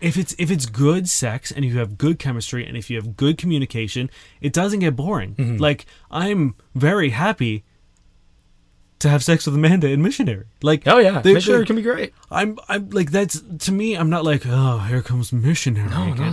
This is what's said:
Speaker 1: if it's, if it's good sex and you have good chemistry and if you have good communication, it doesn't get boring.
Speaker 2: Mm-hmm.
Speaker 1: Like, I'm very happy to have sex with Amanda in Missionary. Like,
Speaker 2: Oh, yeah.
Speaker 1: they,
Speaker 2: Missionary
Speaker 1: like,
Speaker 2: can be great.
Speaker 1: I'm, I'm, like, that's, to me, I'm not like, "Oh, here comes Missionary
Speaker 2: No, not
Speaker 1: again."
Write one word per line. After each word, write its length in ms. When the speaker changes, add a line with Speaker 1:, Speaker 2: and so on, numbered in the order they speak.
Speaker 1:
if 160
it's, 200
if 140
it's 160
good 420
sex 420
and 140
you 140
have 180
good 220
chemistry 480
and 100
if 120
you 80
have 200
good 220
communication, 720
it 120
doesn't 280
get 140
boring. 400
Speaker 2:
Mm-hmm. 220
Speaker 1:
Like, 280
I'm 420
very 360
happy 520
to 100
have 140
sex 240
with 80
Amanda 340
in 140
Missionary. 420
Like, 260
Speaker 2:
Oh, 120
yeah. 220
Speaker 1:
they, 120
Speaker 2:
Missionary 280
Speaker 1:
like, 60
Speaker 2:
can 100
be 40
great. 320
Speaker 1:
I'm, 300
I'm, 220
like, 200
that's, 300
to 60
me, 240
I'm 140
not 160
like, 200
"Oh, 340
here 220
comes 320
Missionary 560
Speaker 2:
No, 180
not 60
Speaker 1:
again." 200